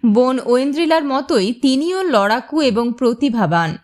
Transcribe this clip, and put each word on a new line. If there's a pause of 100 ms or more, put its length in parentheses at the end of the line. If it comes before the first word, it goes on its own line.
বোন (120)
ঐন্দ্রিলার
মতোই (140)
তিনিও
লড়াকু
এবং
প্রতিভাবান। (140)